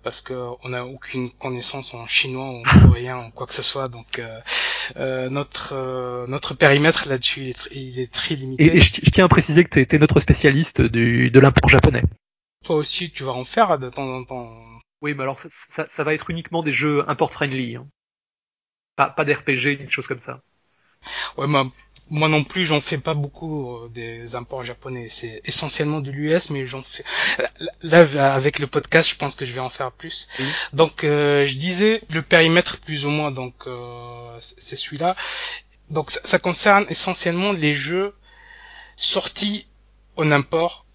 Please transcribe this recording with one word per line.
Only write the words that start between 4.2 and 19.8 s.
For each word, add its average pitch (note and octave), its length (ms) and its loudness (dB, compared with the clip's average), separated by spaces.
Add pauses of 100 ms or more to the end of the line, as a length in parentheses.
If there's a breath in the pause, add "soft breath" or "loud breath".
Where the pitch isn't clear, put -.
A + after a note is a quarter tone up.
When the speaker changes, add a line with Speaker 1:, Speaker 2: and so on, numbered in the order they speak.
Speaker 1:
euh, C3 320 -4
notre, C#3+ 440 -8
euh, B2+ 540 -8
notre B2+ 280 -8
périmètre D3 520 4
là-dessus, C3+ 320 -2
il C3 100 -8
est A#2+ 80 -8
tr-, - 140 -14
il C3 300 -10
est B2 100 -8
très - 240 -6
limité. C3+ 300 2
Speaker 2:
Et, E3 100 6
et D#3+ 60 8
je, - 200 6
je - 100 6
tiens F#3+ 120 6
à F3 60 6
préciser E3 340 6
que - 60 0
t'es, C3 160 4
t'es D#3 140 2
notre D3+ 200 6
spécialiste C#3+ 600 2
du, A#2 500 2
de C3 80 10
l'import C3+ 300 6
japonais. C#3 340 4 (600)
Speaker 1:
Toi E3 100 0
aussi, D3+ 360 -2
tu - 120 -12
vas C3 80 -6
en B2+ 140 -6
faire F3 340 2
de B2+ 80 -8
temps C3 260 -6
en B2+ 120 -8
temps. A#2+ 280 -12 (480)
Speaker 2:
Oui, D3 120 -4
mais C#3 100 -6
alors C3+ 160 -6
ça, - 80 -20 (260)
ça, D#3+ 160 -6
ça - 140 -6
va D#3 100 0
être - 160 -6
uniquement E3 340 -6
des D3 100 -2
jeux D3 360 0
import D3+ 220 0
friendly, C3 460 -4
hein. C3+ 100 -18 (1120)
Pas, C#3 100 2
pas - 160 -4
d'R C#3+ 220 -2
P C3+ 100 0
G, C#3 240 -2
ni C#3 60 -16